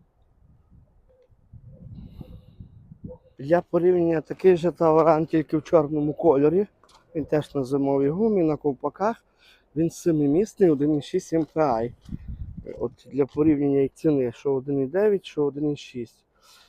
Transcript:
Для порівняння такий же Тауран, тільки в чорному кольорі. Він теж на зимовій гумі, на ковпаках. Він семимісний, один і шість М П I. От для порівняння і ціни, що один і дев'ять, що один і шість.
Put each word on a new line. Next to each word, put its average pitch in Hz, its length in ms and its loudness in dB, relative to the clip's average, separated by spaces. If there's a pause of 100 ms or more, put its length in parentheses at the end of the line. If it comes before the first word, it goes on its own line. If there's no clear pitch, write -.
(3500)
Для 160 220 2
порівняння 170 600 0
такий 185 360 2
же 165 140 -2
Тауран, 160 540 4
тільки 160 320 -2
в 151 60 -2
чорному 151 500 0
кольорі. 156 540 2 (480)
Він 143 100 -4
теж 147 300 -4
на 139 80 -2
зимовій 139 460 0
гумі, 196 340 0
на 151 140 0
ковпаках. 147 680 -6 (500)
Він 160 140 0
семимісний, 165 800 0
один 147 280 0
і 143 40 -4
шість - 320 -6
М 160 120 -2
П 160 160 -6
I. 117 320 -2 (840)
От - 320 -10
для 135 140 -2
порівняння 143 560 0
і 135 60 2
ціни, 135 440 -2
що 139 220 -4
один 139 260 -4
і 135 60 -2
дев'ять, 190 400 0
що - 180 -4
один 143 280 -2
і 143 60 -6
шість. - 480 -14 (440)